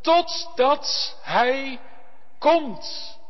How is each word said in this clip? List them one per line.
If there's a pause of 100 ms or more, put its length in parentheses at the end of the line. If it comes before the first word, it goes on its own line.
totdat
hij (580)
komt. (120)